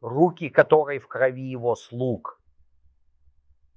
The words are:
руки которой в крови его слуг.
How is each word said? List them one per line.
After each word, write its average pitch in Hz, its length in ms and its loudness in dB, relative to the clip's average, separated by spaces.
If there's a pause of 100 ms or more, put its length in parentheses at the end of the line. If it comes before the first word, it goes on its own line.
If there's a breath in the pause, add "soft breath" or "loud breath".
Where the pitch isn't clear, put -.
руки 151 480 0
которой 143 520 2
в - 80 -20
крови 131 420 -2
его 120 240 -2
слуг. - 640 -6 (1400)